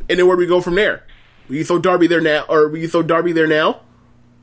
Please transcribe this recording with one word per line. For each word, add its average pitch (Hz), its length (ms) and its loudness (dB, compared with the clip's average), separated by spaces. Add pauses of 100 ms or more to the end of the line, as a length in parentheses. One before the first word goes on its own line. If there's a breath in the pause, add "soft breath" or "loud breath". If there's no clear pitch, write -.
and 175 100 0
then 180 80 4
where 185 100 4
do 175 40 2
we 175 60 0
go 180 140 0
from 175 140 -4
there? 185 300 -2 (440 soft breath)
Will 135 80 -8
you 156 80 -4
throw 175 140 0
Darby 175 280 2
there 165 140 2
now, 151 280 0
or 156 200 0
will 156 100 -10
you 165 100 -6
throw 170 140 0
Darby 165 300 0
there 160 140 2
now? 156 340 0 (640)